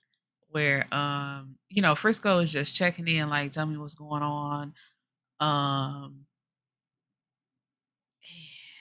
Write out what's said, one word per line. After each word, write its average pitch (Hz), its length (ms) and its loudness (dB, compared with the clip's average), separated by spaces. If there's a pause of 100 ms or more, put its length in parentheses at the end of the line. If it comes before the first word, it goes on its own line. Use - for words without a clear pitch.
(500)
where, 147 440 2
um, 139 640 -4 (120)
you 196 120 -10
know, 160 140 6
Frisco 208 440 4
is 165 120 2
just 147 240 0
checking 175 320 0
in, 160 220 2
like, 143 220 0
"Tell 156 140 -2
me 151 120 -2
what's 147 180 -12
going 147 280 -4
on." 147 500 -4 (680)
Um, 139 880 0 (2000)
and 170 260 -20 (340)